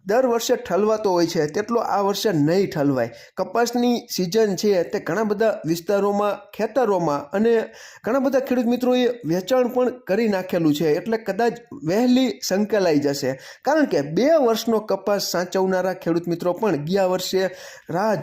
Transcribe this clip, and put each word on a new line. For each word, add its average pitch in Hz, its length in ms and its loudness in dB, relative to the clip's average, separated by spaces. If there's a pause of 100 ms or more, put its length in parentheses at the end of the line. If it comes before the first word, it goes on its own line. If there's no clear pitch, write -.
દર 247 220 2
વર્ષે 233 280 0
ઠલવાતો 214 560 0
હોય 175 140 4
છે, 165 200 0
તેટલો 208 360 -2
આ 202 200 -2
વર્ષે 220 300 0
નહીં 170 380 2
ઠલવાય. 139 400 0 (260)
કપાસની 240 600 0 (120)
સિઝન 196 480 0
છે, 208 140 2 (140)
તે 185 160 -4
ઘણા 196 240 -2
બધા 208 400 0
વિસ્તારોમાં, 202 720 0 (160)
ખેતરોમાં 196 800 0
અને 226 220 2 (480)
ઘણા 254 220 0
બધા 262 220 0
ખેડૂત 240 260 0
મિત્રોએ 247 340 2 (180)
વેચાણ 202 500 0
પણ 247 160 2 (160)
કરી 220 220 2
નાખેલું 185 500 0
છે, 160 200 2
એટલે 220 200 -2
કદાચ 220 400 -2 (300)
વહેલી 247 540 2
સંકેલાઈ 190 600 2
જશે. 139 300 -2 (300)
કારણ 294 300 2
કે 147 120 0 (100)
બે 226 140 2 (100)
વર્ષનો 226 480 0
કપાસ 196 460 -2
સાચવનારા 185 680 -2
ખેડૂત 170 300 -2
મિત્રો 175 220 -2
પણ 175 320 -2
ગયા 185 220 2
વર્ષે 185 340 -2 (540)
રાહ 208 260 0